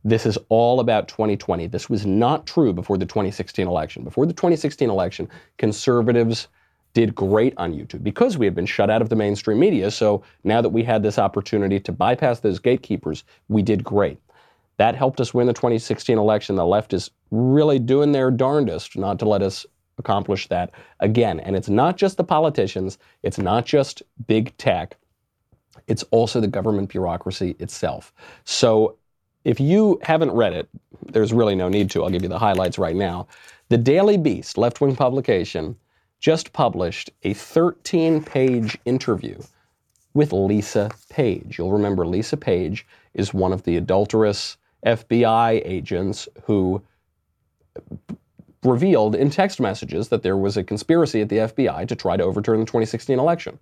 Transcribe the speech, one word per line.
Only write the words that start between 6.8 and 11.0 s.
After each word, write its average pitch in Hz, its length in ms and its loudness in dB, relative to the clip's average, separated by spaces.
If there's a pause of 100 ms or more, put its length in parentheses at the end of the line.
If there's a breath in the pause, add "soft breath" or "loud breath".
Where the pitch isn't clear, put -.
did 113 200 4
great 107 440 2
on 85 160 -4
YouTube - 300 -10
because 185 340 0
we 113 80 2
had 90 100 2
been 87 100 -2
shut 101 240 0
out 110 120 2
of 110 80 -2
the 113 80 0
mainstream 104 420 0
media. 131 320 2
So 104 320 0 (220 soft breath)
now 110 160 4
that 113 80 0
we 113 120 0
had 110 220 0